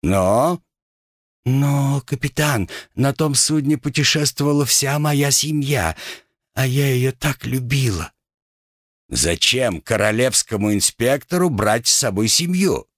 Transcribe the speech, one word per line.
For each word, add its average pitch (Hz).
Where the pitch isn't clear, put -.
«Но?» 104
«Но, 139
капитан, 139
на 139
том 151
судне 151
путешествовала 147
вся 139
моя 143
семья, 139
а 131
я 135
ее 127
так -
любила». 123
«Зачем 85
королевскому 107
инспектору 139
брать 110
с -
собой 110
семью?» 175